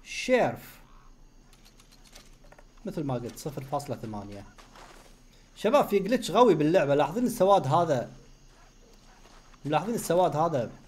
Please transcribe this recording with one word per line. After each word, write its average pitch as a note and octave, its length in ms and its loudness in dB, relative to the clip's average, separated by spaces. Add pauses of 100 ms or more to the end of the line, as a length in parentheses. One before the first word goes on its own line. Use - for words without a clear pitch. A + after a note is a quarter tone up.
شيرف - 760 -2 (2000)
مثل F3 180 -6
ما C#3 100 -4
قلت A#2 240 -8
صفر C#3+ 260 -12
فاصلة C3+ 320 -6
ثمانية. G2+ 500 -12 (1080)
شباب B3 320 2
في G3+ 120 0
جلتش G3 320 -2
قوي G#3+ 240 6
باللعبة، D3+ 400 2
لاحظين D3+ 300 0
السواد F#3+ 420 4
هذا؟ D3+ 440 0 (1500)
ملاحظين D#3 300 -2
السواد E3+ 400 0
هذا؟ D3 360 -2 (160)